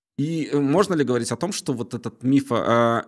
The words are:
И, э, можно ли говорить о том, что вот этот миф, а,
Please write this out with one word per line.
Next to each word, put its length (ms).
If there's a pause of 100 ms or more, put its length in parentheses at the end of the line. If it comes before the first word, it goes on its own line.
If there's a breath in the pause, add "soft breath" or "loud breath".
(180)
И, 340
э, 80
можно 360
ли 100
говорить 260
о 60
том, 160
что 180
вот 220
этот 300
миф, 280
а, 560